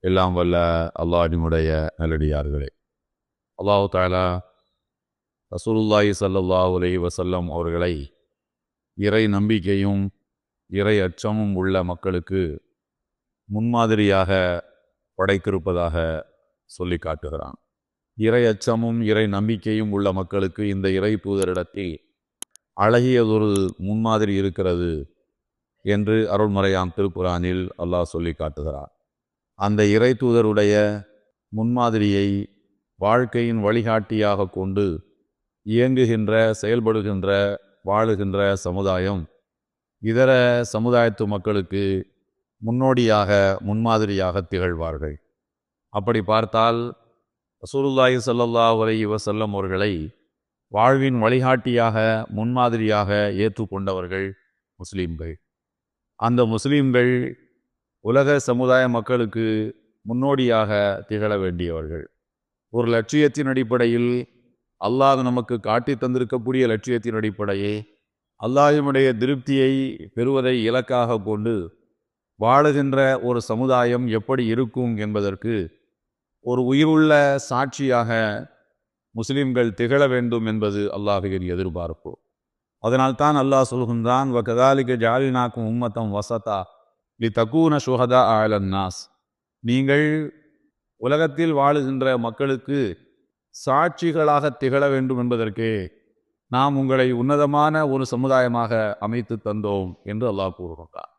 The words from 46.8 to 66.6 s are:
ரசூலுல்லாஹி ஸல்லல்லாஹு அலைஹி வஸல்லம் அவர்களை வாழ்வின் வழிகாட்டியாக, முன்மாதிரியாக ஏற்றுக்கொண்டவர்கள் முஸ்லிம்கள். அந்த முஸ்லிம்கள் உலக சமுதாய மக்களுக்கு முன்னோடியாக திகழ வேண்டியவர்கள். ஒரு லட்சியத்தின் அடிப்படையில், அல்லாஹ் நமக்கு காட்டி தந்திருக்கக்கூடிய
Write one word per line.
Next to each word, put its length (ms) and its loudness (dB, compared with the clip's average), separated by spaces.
ரசூலுல்லாஹி 580 2
ஸல்லல்லாஹு 600 2
அலைஹி 280 0
வஸல்லம் 460 -4
அவர்களை 380 -2
வாழ்வின் 480 2
வழிகாட்டியாக, 760 2
முன்மாதிரியாக 800 0
ஏற்றுக்கொண்டவர்கள் 920 -4
முஸ்லிம்கள். 540 -8
அந்த 260 2
முஸ்லிம்கள் 680 2
உலக 240 4
சமுதாய 480 2
மக்களுக்கு 560 -2
முன்னோடியாக 640 2
திகழ 320 -2
வேண்டியவர்கள். 680 -4
ஒரு 180 0
லட்சியத்தின் 600 0
அடிப்படையில், 600 0
அல்லாஹ் 420 2
நமக்கு 380 -2
காட்டி 340 -2
தந்திருக்கக்கூடிய 720 -2